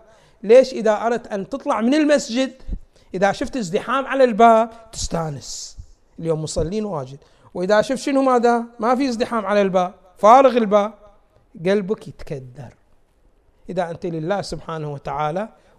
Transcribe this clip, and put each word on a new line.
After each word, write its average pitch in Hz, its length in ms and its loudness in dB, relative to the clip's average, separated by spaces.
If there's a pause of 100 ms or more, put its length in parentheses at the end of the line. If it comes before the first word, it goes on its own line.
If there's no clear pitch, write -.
(420)
ليش 254 300 6
إذا 214 340 -2
أردت 233 200 -4
أن 196 220 -8
تطلع 269 320 -4
من 240 140 2
المسجد، 277 580 0 (640)
إذا 190 180 2
شفت 277 240 -6
ازدحام 226 500 -4
على 262 180 2
الباب 226 460 4 (220)
تستانس، - 880 -8 (400)
اليوم 160 240 -4
مصلين 175 420 -4
واجد، 143 340 -8 (360)
وإذا 196 280 2
شفت 247 160 -2
شنو 269 240 0
ماذا، 240 420 2 (140)
ما 233 160 0
في 269 140 -2
ازدحام 226 380 -4
على 202 160 2
الباب، 185 320 0 (220)
فارغ 247 400 8
الباب، 208 380 2 (720)
قلبك 202 420 -2
يتكدر." 131 680 -16 (960)
إذا 170 200 -4
أنت 170 160 -10
لله 170 360 -6
سبحانه 156 500 -10
وتعالى، 151 560 -6 (300)